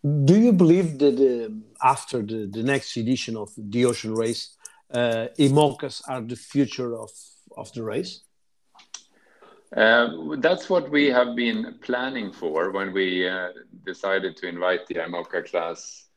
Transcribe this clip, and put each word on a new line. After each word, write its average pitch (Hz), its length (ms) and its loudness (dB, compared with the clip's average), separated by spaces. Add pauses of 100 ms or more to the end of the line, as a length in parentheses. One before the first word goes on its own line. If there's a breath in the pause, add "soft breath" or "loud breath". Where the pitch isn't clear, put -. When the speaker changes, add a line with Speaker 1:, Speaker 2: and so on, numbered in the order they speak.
Speaker 1:
Do 147 340 6
you 233 160 6
believe 170 460 6
that, 139 200 4
uh, 117 680 0
after 131 360 0
the, 107 240 -6
the 110 180 -6
next 135 320 -2
edition 117 400 -2
of 104 200 -10
the 110 280 -2
Ocean 113 300 -2
Race, 113 420 -4 (360 loud breath)
uh, 120 360 -2 (100)
imocas 139 720 2
are 127 140 -8
the 120 140 -10
future 123 600 -4
of, 110 140 -14 (460)
of - 160 -14
the 117 100 -10
race? 117 400 -8 (1500 soft breath)
Speaker 2:
Uh, 117 640 2
that's 175 320 0
what 170 180 2
we 147 200 2
have 123 280 2
been 117 460 -2
planning 123 500 -6
for 85 380 -4
when 98 240 -4
we, 92 340 0
uh, 92 200 -6 (360)
decided 95 520 -4
to 90 120 -12
invite 87 380 -2
the 82 180 -6
imoca 85 380 -6
class. - 640 -8 (100)